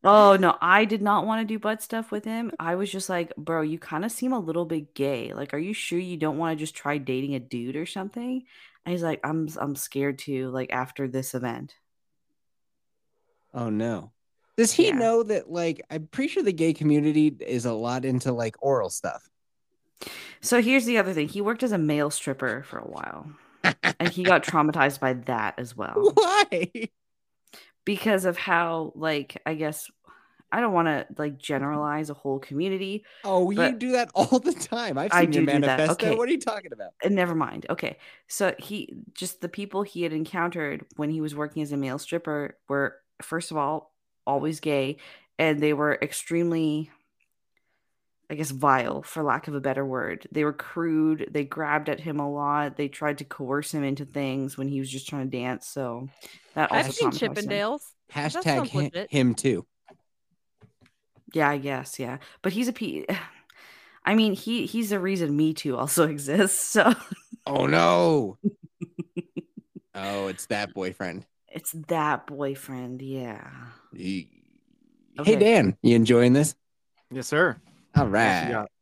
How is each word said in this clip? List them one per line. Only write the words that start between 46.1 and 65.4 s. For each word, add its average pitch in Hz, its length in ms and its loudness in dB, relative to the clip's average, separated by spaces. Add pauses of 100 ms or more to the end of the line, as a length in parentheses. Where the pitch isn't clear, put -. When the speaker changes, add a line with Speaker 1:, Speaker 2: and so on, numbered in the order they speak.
Speaker 1:
I 156 60 -10
guess, 147 160 -6
vile, 135 500 2
for 156 220 -8
lack 139 240 -2
of 147 80 -8
a 139 60 -4
better 139 240 -2
word. 127 460 -6
They 151 120 0
were 147 100 0
crude. 156 800 -2
They 147 140 -2
grabbed 151 440 -2
at 147 100 -4
him 151 200 -4
a 143 120 -2
lot. 147 460 -2
They 147 100 -2
tried 143 320 -4
to 143 60 -10
coerce 139 480 -4
him 151 100 -2
into 139 220 -4
things 135 520 -4
when 135 100 -4
he 139 120 -2
was 135 100 -6
just 135 200 -10
trying 135 200 -6
to 131 80 -8
dance. 123 300 -6
So 127 420 -8 (460)
that 151 160 2
Speaker 3:
I've 269 160 2
Speaker 1:
also - 40 -6
Speaker 3:
seen 453 200 0
Speaker 1:
traumatized - 100 -4
him. 226 140 -2
Speaker 3:
Chippendales. 208 460 -4 (340)
That 147 160 -2
Speaker 2:
Hashtag 359 120 -6
Speaker 3:
sounds 139 280 0
Speaker 2:
hi-, 139 80 -2
Speaker 3:
legit. 170 320 -4
Speaker 2:
him 127 240 4
too. 107 300 0 (1700)
Speaker 1:
Yeah, 151 160 4
I 143 80 0
guess. 135 420 -6
Yeah. 127 180 -6 (260)
But 190 100 0
he's 233 140 0
a 240 60 -2
P-, - 320 -6 (500)
<sighs> - 500 -18
I 202 100 4
mean, 220 180 4
he, 233 340 -4
he's 220 240 -2
the 202 80 0
reason 175 360 0
Me 156 200 4